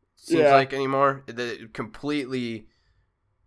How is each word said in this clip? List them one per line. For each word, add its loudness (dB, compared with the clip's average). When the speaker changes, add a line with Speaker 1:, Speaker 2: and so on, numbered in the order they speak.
Speaker 1:
seems 0
Speaker 2:
Yeah. 6
Speaker 1:
like, 2
anymore. 0
It, -12
it -10
completely -8